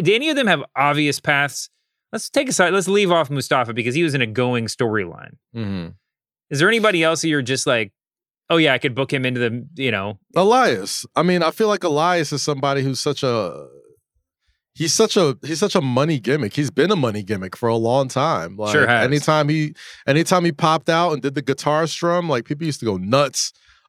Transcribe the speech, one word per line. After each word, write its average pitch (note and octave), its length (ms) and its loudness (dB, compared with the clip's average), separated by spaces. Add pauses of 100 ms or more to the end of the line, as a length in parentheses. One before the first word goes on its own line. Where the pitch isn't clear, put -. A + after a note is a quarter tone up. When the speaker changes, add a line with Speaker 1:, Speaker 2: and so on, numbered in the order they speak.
Speaker 1:
do E3+ 100 4
any C4+ 160 0
of D4+ 80 0
them C4+ 100 0
have E3 160 2 (140)
obvious C#3+ 440 0
paths? C#3+ 500 -2 (420)
Let's - 160 -8
take C4+ 220 -2
a - 20 -2
side. F3+ 220 2
Let's F#3 140 0
leave G3 220 2
off D#3+ 200 2
Mustafa C3 420 -2
because A#2+ 220 -4
he E3+ 80 0
was D3+ 120 0
in C#3 60 -2
a A#2+ 60 0
going A#2+ 400 -2
storyline. G#2 680 -4 (200)
Speaker 2:
Mm-hmm. G2 340 -6 (600)
Speaker 1:
Is C#3+ 80 -4
there E3+ 100 4
anybody G#3+ 340 2
else D#3+ 200 2
that E3 60 -2
you're D3 120 0
just B2+ 280 -2
like, A2+ 240 0 (560)
"Oh E3+ 80 2
yeah, D#3 180 4
I B2 40 2
could B2 180 -2
book C3+ 160 -2
him C3+ 120 -2
into B2+ 140 -2
the," A#2+ 260 -2 (160)
you B2+ 120 0
know? G#2 260 -4 (160)
Speaker 2:
Elias. F3+ 800 2
I D3+ 80 2
mean, F3+ 220 2
I D#3+ 80 0
feel A3 160 0
like G3+ 160 -2
Elias E3 480 0
is C#3 100 -4
somebody C#3 400 -2
who's C3 160 -2
such - 240 -4
a, F2+ 460 -4 (1080)
he's D#3+ 180 -2
such A3 240 2
a, D#3 280 2
he's D3+ 160 -6
such G3 160 0
a F#3 40 4
money C3+ 380 0
gimmick. A#2 360 -2
He's C#3+ 180 -2
been E3+ 180 2
a G#3+ 60 2
money A2 260 -2
gimmick F#2+ 340 -8
for A#2 120 -2
a A2+ 80 2
long B2 320 0
time. G#2 480 -2
Like, G#2 160 -4
Speaker 1:
Sure C#3+ 160 4
has. A#2+ 180 4
Speaker 2:
anytime D3 420 2
he, D#3 260 -2 (320)
anytime E3 380 4
he E3+ 60 2
popped D#3+ 380 2
out E3+ 240 2
and C3+ 100 -4
did C#3 140 -4
the D3 60 -4
guitar D3+ 440 0
strum, E3+ 420 -2
like, B2 160 -2
people D3+ 220 -6
used D3 140 -6
to A#2 60 -4
go G2+ 100 0
nuts. C3 560 0 (360)